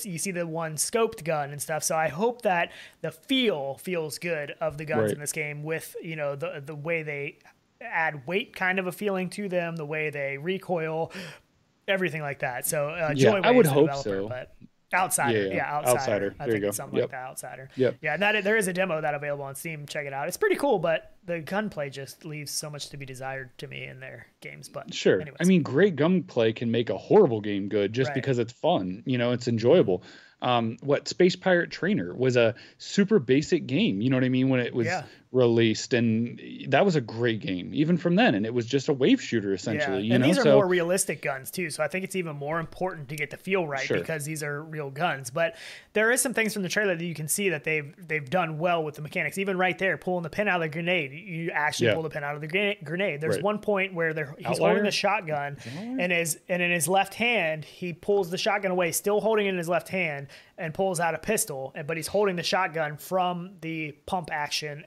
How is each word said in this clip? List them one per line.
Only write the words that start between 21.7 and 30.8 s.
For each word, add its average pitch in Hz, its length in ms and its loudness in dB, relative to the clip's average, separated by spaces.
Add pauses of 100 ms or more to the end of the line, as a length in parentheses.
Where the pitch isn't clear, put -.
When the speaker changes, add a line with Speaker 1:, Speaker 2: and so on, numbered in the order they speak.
Speaker 1:
just 135 340 -14
leaves 151 280 -10
so - 180 -6
much 147 200 -12
to 151 60 -14
be 139 80 -10
desired 131 540 -10
to 151 80 -12
me 131 200 -10
in 135 120 -14
their 131 300 -16 (120)
games. 147 280 -16
But - 260 -12
Speaker 2:
Sure. 117 260 6
Speaker 1:
anyways. 151 200 -12
Speaker 2:
I 165 40 0
mean, 185 180 8
great 160 340 4
gunplay 143 560 2
can 117 180 -2
make 117 200 0
a 98 80 -2
horrible 147 420 6
game 101 280 -2
good 101 240 2
just 123 180 0
Speaker 1:
Right. - 40 -6
Speaker 2:
because 127 240 0
it's 117 140 0
fun. 107 520 -2
You 127 140 0
know, 120 140 2
it's 123 160 -2
enjoyable. 117 560 4 (380)
Um, 120 400 2